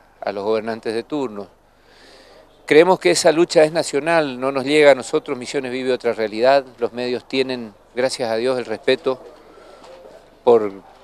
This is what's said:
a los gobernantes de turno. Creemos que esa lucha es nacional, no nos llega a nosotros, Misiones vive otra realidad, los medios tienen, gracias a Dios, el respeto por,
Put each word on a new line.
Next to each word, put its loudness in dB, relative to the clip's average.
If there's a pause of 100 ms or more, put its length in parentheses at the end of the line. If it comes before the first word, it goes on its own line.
(200)
a -6
los -6
gobernantes -4
de -6
turno. -8 (1200)
Creemos 6
que 2
esa 4
lucha 4
es 0
nacional, -2
no -4
nos -4
llega 6
a 6
nosotros, -4
Misiones -8
vive -4
otra -2
realidad, 0 (120)
los -4
medios -6
tienen, -6 (220)
gracias -4
a -2
Dios, -2
el -8
respeto -2 (1200)
por, 4 (340)